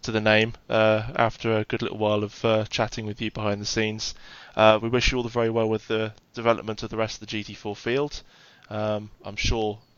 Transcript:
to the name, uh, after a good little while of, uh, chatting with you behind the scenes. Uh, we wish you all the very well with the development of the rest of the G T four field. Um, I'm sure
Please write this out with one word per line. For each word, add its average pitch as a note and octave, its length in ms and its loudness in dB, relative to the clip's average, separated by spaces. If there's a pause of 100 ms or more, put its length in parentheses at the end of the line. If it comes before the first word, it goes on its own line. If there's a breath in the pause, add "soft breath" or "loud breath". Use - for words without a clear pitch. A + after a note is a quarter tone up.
to A#2 100 -6
the A2 80 2
name, G#2+ 320 4 (160)
uh, A2 480 2
after A2+ 400 2
a G#2+ 80 0
good - 160 -4
little A2 160 -4
while G#2 260 0
of, - 220 -8
uh, A2 200 4
chatting A2 420 -4
with G#2+ 160 -8
you A2 80 -4
behind G#2 320 -2
the G2+ 40 -6
scenes. G#2+ 480 -2 (400 loud breath)
Uh, A2 280 8
we A2+ 80 -2
wish A#2+ 200 4
you C3+ 60 -2
all A#2+ 80 -2
the A2+ 60 -6
very A#2 180 0
well A2+ 220 2
with G#2+ 180 -4
the A2 240 -2 (220)
development A2+ 480 0
of A2+ 80 -8
the A2 80 -6
rest A2 160 -2
of - 60 -14
the A2 60 -14
G G#2+ 160 -6
T G#2 120 -12
four G2+ 200 -8
field. C#3 460 -4 (480 loud breath)
Um, G#2+ 400 -4 (160)
I'm G2+ 120 -12
sure G#2+ 420 0 (200)